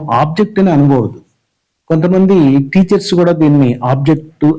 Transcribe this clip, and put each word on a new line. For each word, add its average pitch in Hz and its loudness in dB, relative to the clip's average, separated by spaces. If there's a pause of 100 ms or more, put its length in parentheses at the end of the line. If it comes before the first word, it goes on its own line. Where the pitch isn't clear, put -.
(220)
ఆబ్జెక్ట్ 196 -4
అని 185 2
అనకూడదు. 139 0 (680)
కొంతమంది 185 0 (340)
టీచర్స్ 190 0
కూడా 170 2 (100)
దీన్ని 143 2 (220)
ఆబ్జెక్ట్ 143 -2 (120)